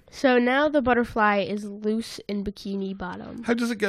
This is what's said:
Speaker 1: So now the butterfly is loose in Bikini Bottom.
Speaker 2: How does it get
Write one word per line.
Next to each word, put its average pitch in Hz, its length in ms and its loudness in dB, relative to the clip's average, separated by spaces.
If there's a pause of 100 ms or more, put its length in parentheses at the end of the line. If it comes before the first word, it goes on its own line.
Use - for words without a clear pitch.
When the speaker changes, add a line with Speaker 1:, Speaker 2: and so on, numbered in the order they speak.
(100)
Speaker 1:
So 254 280 4
now 262 300 4
the 294 140 2
butterfly 226 560 2
is 208 260 -4
loose 214 540 -4 (100)
in 202 160 -4
Bikini 196 540 -6
Bottom. 190 460 -10
Speaker 2:
How 240 100 2
does 233 160 0
it 220 80 -4
get 202 100 2